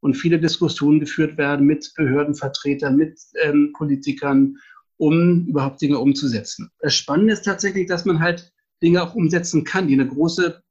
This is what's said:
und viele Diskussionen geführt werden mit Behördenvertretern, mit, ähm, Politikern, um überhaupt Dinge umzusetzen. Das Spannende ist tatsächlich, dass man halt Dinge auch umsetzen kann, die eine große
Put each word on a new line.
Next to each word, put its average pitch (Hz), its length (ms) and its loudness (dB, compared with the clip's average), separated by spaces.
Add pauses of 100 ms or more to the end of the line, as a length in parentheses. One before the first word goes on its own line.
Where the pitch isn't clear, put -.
und 131 140 0
viele 165 240 0
Diskussionen 151 600 2
geführt 151 380 -4
werden 143 280 2
mit 147 300 0
Behördenvertretern, 143 1000 -2
mit, 156 220 0 (240)
ähm, 147 340 2
Politikern, 139 800 0 (420)
um 170 480 2
überhaupt 139 340 -4
Dinge 143 180 2
umzusetzen. 131 720 -2 (100)
Das - 140 -2
Spannende 196 380 0
ist 202 120 -6
tatsächlich, 190 420 -2
dass 175 180 -4
man 175 160 0
halt 170 320 -4 (300)
Dinge 175 200 4
auch 175 120 -8
umsetzen 170 500 0
kann, 185 240 -2
die 135 60 4
eine 135 120 2
große 170 640 -2